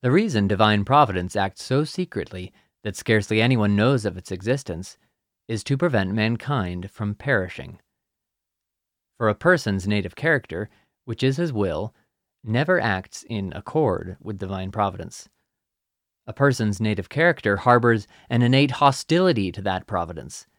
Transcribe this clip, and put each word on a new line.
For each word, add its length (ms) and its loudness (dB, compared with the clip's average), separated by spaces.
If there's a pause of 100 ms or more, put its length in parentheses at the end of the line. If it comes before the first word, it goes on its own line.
The 120 2
reason 340 4
divine 380 4
providence 500 2
acts 260 -2
so 220 -2
secretly 680 -8 (320)
that 100 -6
scarcely 480 2
anyone 320 4
knows 300 2
of 120 -4
its 140 -14
existence 680 -6 (520)
is 160 -4
to 120 0
prevent 380 0
mankind 760 -2
from 280 -6
perishing. 640 -6 (1400)
For 100 2
a 60 2
person's 540 0
native 260 -2
character, 560 -2 (340)
which 200 -6
is 120 2
his 160 -2
will, 400 -2 (520)
never 360 0
acts 480 -4
in 260 -6
accord 680 -2
with 180 -10
divine 320 -8
providence. 580 -4 (1000)
A 40 -10
person's 480 2
native 280 -2
character 480 2
harbors 500 4 (220)
an 120 2
innate 300 4
hostility 800 2
to 120 -12
that 260 -4
providence. 580 -8 (120)